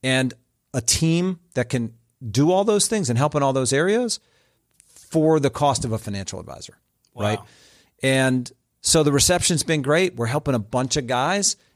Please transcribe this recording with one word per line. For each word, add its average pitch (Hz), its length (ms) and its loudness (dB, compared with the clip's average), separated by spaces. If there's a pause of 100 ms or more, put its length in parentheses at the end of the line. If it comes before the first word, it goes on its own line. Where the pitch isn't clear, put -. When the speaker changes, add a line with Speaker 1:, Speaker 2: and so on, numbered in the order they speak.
Speaker 1:
and 131 320 0 (360)
a 123 100 -4
team 175 580 0 (160)
that 123 140 -2
can 117 240 -4 (360)
do 143 220 2
all 190 120 4
those 208 240 2
things 202 220 -2
and 117 80 0
help 143 160 0
in 147 80 0
all 135 120 2
those 131 200 0
areas 214 460 0 (680)
for 160 540 2
the 139 100 0
cost 143 340 0
of 113 80 -4
a 110 60 -2
financial 98 420 -10
advisor, - 380 -18 (380)
Speaker 2:
Wow. 98 80 -8
Speaker 1:
right? 107 160 -2 (640)
And 131 480 0 (300)
so - 200 2
the 147 100 4
reception's 165 520 2
been 160 180 -2
great. 156 340 0
We're 117 120 -4
helping 143 260 -2
a 120 60 0
bunch 123 360 -4
of 135 120 -4
guys. 156 480 0 (200)